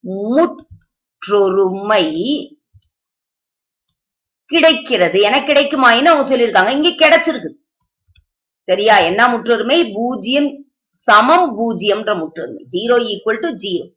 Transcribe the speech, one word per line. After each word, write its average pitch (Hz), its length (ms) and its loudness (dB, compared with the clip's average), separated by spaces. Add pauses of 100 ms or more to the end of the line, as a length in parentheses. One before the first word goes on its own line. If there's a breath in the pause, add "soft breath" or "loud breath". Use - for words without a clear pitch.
முற்றொருமை 196 2000 -2 (2500)
கிடைக்கிறது 247 760 0
என 220 200 2
கிடைக்குமாயின்னு 277 720 2
அவங்க 277 160 2
சொல்லியிருக்காங்க. 226 420 2
இங்க 302 200 0
கிடைச்சிருக்கு. 285 680 0 (1120)
சரியா? 208 300 4
என்ன 190 300 2
முற்றொருமை? 233 640 0
பூஜ்ஜியம் 247 720 -4 (300)
சமம் 254 600 2
பூஜ்ஜியம்ன்ற 208 600 -4
முற்றொருமை. 160 580 -12
Zero 226 380 0
equal 220 300 -6
to 330 140 -6
zero. 190 300 -8 (100)